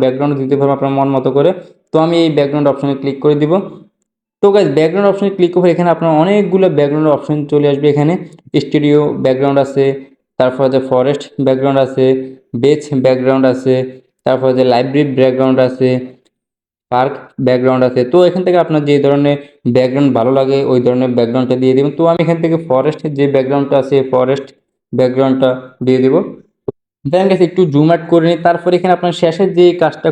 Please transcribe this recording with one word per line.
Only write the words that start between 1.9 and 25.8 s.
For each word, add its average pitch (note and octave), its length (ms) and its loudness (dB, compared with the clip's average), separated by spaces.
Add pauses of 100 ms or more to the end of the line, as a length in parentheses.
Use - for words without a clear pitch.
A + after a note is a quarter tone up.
তো - 40 0 (100)
আমি E3+ 180 -2
এই D#3+ 140 0
ব্যাকগ্রাউন্ড C#3+ 340 0
অপশনে C#3 300 -4
ক্লিক C#3 220 -6
করে D3 180 2
দিব। D3+ 120 0 (920)
তো G3+ 100 4
গাইস F#3+ 240 2
ব্যাকগ্রাউন্ড F3 340 2
অপশনে G3 260 -2
ক্লিক F3 160 2
করে F3+ 220 2
এখানে F3 200 0
আপনার E3 160 -2 (100)
অনেকগুলো F#3+ 440 2 (120)
ব্যাকগ্রাউন্ড D3 380 0
অপশন D3+ 220 -4 (140)
চলে D3 200 2
আসবে। C#3 220 0
এখানে D3 200 2 (500)
স্টুডিও D3 360 0 (240)
ব্যাকগ্রাউন্ড C3+ 420 0
আছে, C#3 200 -2 (540)
তারপর B2+ 240 0 (100)
যে C3 60 0 (100)
ফরেস্ট C3 340 0 (220)
ব্যাকগ্রাউন্ড C3+ 400 0
আছে, C3 200 0 (560)
বেচ D3 200 2 (240)
ব্যাকগ্রাউন্ড C3 480 0
আছে, C3 220 -2 (500)
তারপর C3 320 0
যে C3 140 2
লাইব্রেরি C3+ 340 0 (140)
ব্যাকগ্রাউন্ড C3 380 2 (100)
আছে, B2+ 220 -2 (1000)
পার্ক C3 220 0 (320)
ব্যাকগ্রাউন্ড B2+ 420 0
আছে। B2+ 140 0 (120)
তো F3 40 2 (100)
এখান F3+ 180 0
থেকে F3+ 200 2
আপনার D#3 240 -2
যে C#3+ 60 2 (100)
ধরনের C#3+ 300 2 (400)
ব্যাকগ্রাউন্ড C3 420 2
ভালো A#2 220 0
লাগে C3+ 180 0 (140)
ওই B2+ 140 2
ধরনের B2+ 320 0
ব্যাকগ্রাউন্ডটা A#2+ 440 0
দিয়ে C3 140 2
দেবেন। C#3 240 0
তো E3 120 0
আমি E3 140 0
এখান E3 180 0
থেকে E3 140 0 (120)
ফরেস্ট C3+ 320 -2 (160)
যে C#3+ 160 2
ব্যাকগ্রাউন্ডটা C#3 500 0
আছে C3+ 140 0 (140)
ফরেস্ট C3 360 0 (460)
ব্যাকগ্রাউন্ডটা C3 560 0 (380)